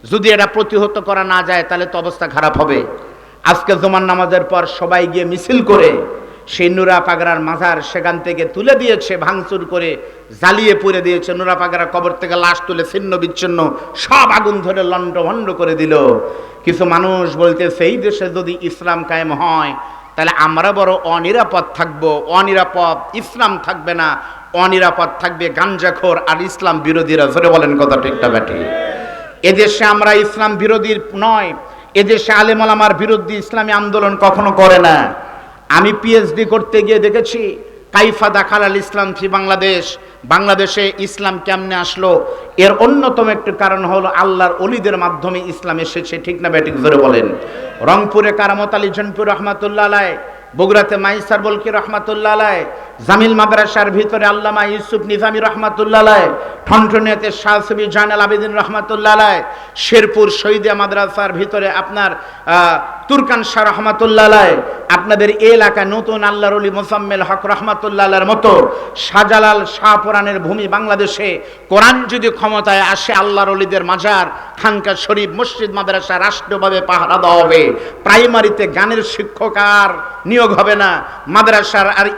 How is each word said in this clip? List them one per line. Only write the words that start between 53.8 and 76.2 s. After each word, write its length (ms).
ভিতরে 360
আল্লামা 380
ইউসুফ 380
নিজামী 380
রহমাতুল্লাহ 600
আলাইহ, 320
ঠনঠনিয়াতে 640
শাহ 300
সুবি 260
জয়নাল 340
আবেদিন 340
রহমাতুল্লাহ 580
আলাইহ, 300
শেরপুর 560
শহীদিয়া 440
মাদ্রাসার 580
ভিতরে 380
আপনার, 400
আহ, 320
তুরকান 340
শাহ 220
রহমাতুল্লাহ 600
আলাইহ, 320
আপনাদের 420
এই 220
এলাকায় 340
নতুন 380
আল্লাহর 300
ওলি 160
মোজাম্মেল 520
হক 240
রহমাতুল্লাহ 600
আলাইহের 220
মতো 400
শাহজালাল 680
শাহপুরাণের 720
ভূমি 300
বাংলাদেশে 720
কোরআন 400
যদি 200
ক্ষমতায় 520
আসে, 320
আল্লাহর 360
ওলিদের 360
মাজার, 420
খানকা 320
শরীফ, 360
মসজিদ, 400
মাদ্রাসা 480
রাষ্ট্রীয়ভাবে 640